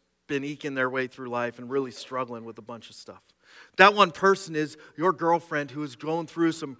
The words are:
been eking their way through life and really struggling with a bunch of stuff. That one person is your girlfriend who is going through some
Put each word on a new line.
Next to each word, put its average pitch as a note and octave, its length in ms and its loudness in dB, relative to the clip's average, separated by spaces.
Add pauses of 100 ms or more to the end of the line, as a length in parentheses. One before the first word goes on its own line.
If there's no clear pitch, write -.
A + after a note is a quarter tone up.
(280)
been C#3 160 -2
eking C#3+ 300 -6
their C3 140 2
way B2+ 200 -2
through B2+ 220 -12
life A#2+ 280 -2
and B2 100 -12
really C3+ 220 -2
struggling A#2+ 540 -6
with A2+ 140 -12
a A#2 40 -16
bunch A2+ 280 -14
of G#2 60 -20
stuff. - 260 -18 (540)
That G3+ 180 8
one G3+ 160 6
person F#3 460 2
is D3+ 200 -4 (200)
your F3+ 160 2
girlfriend D#3+ 580 0
who D3 120 -8
is C#3 120 -8
going D#3+ 320 -4
through E3 260 2
some C#3+ 280 -8